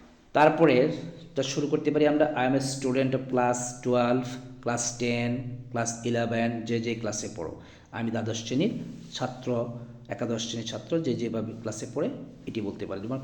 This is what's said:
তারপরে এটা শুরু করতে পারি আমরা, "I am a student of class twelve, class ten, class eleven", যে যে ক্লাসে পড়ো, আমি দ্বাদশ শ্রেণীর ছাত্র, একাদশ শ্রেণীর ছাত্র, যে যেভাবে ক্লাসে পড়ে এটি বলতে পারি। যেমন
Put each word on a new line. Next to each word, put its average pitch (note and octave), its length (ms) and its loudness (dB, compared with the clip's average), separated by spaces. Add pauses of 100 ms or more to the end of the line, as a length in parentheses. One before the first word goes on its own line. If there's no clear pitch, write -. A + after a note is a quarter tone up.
(340)
তারপরে D#3 420 8 (560)
এটা C3+ 120 0
শুরু C#3+ 240 0
করতে D3 240 2
পারি D3 160 6
আমরা, D3+ 280 4
"I B2+ 140 4
am C#3 60 4
a C3+ 80 2
student C3 480 2
of C3 200 0
class B2 260 4 (240)
twelve, B2 460 4 (340)
class A#2+ 220 -2 (160)
ten, A#2+ 300 0 (380)
class A#2 220 -2 (160)
eleven", A#2 600 0
যে A#2 140 0
যে A2+ 160 -2
ক্লাসে A2 400 -4
পড়ো, - 260 -8 (300)
আমি A#2 200 -4
দ্বাদশ A2+ 340 -4
শ্রেণীর D3+ 260 2 (420)
ছাত্র, A#2+ 520 -2 (420)
একাদশ A#2 400 -4
শ্রেণীর A2+ 200 -6
ছাত্র, E3 320 -2
যে C3+ 140 0
যেভাবে A2+ 480 -2
ক্লাসে A2+ 320 -6
পড়ে F3 160 0 (380)
এটি A2 140 -4
বলতে G2+ 240 -6
পারি। F#2+ 160 -6
যেমন B2+ 220 -4